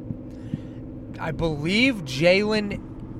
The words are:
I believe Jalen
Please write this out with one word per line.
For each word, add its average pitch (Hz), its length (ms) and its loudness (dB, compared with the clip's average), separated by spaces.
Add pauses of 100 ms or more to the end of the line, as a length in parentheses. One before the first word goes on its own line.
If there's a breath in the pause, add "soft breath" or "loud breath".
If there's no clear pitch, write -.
(1200 loud breath)
I 165 140 -4
believe 170 720 2
Jalen 202 760 4 (400)